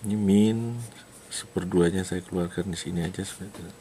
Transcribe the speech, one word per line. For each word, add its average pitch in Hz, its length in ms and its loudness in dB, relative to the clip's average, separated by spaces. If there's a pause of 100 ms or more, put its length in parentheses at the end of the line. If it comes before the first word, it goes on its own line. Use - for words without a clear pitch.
Ini 104 80 0
min 110 640 4 (480)
seperduanya 90 720 0
saya 90 240 -4
keluarkan 90 480 -2
di 82 80 -6
sini 87 240 -4
aja 92 240 -6
sebagai 95 400 -14 (120)